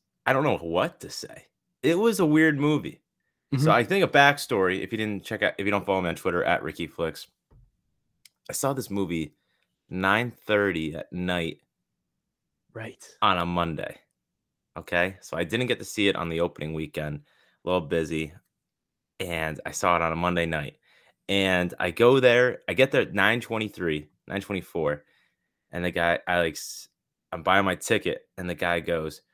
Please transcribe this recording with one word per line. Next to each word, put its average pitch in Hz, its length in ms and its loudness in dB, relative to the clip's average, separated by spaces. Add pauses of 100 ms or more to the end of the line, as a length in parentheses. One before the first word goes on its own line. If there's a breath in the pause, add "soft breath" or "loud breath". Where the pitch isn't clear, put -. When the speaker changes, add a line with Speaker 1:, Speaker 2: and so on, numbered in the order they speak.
(260)
Speaker 1:
I 127 80 4
don't 135 100 2
know 113 140 2
what 85 440 -2
to - 80 -16
say. - 380 -16 (340)
It 160 140 2
was 208 240 2
a 180 60 4
weird 151 340 4
movie. 143 420 -2 (520)
Speaker 2:
Mm-hmm. 135 100 2
Speaker 1:
So 151 80 6
I 117 120 6
think 185 220 2
a - 20 -2
backstory, 127 720 4
if 95 100 -8
you 113 60 -6
didn't 107 280 -4
check 107 180 -4
out, 95 140 2
if 98 80 -4
you 104 60 2
don't 98 140 0
follow 95 160 0
me 87 80 -2
on 82 60 -4
Twitter 87 280 -2
at - 200 0
Ricky 80 240 -8
Flicks, 80 400 -6 (1200)
I - 40 -8
saw 139 200 -2
this 131 160 -6
movie 85 460 -4 (540)
nine 101 420 0
thirty 90 640 0
at - 160 -12
night 90 480 -4 (1120)
Speaker 2:
Right. - 320 -16 (160)
Speaker 1:
on 98 160 4
a 87 80 -2
Monday. 85 520 -4 (800)
Okay. 90 440 -2
So - 160 -10
I 87 60 0
didn't 117 240 -2
get 120 120 -2
to - 60 -12
see 101 220 0
it - 80 4
on 85 140 -4
the 82 100 -2
opening 80 340 -4
weekend, 76 440 -6 (460)
a - 40 -6
little 87 200 0
busy. 78 460 -2 (840)
And 80 460 -4
I - 60 -8
saw 87 260 2
it 82 40 2
on 82 120 0
a - 20 -4
Monday 87 300 0
night. 78 320 -6 (520)
And 92 500 2
I 90 120 0
go 123 280 6
there, 123 480 4
I 95 60 -4
get 131 180 4
there 135 100 2
at - 120 -4
nine 107 280 2
twenty-three, 90 640 -4 (180)
nine 98 160 -6
twenty-four. 85 640 -4 (680)
And 87 120 -4
the 87 80 0
guy, 85 360 2
I 87 120 2
like, 82 140 0
s-, - 340 -14 (440)
I'm 85 120 -10
buying 95 220 4
my 90 100 0
ticket, - 520 -2 (100)
and 90 120 -6
the 85 60 -4
guy 87 240 0
goes, 80 420 -4 (120)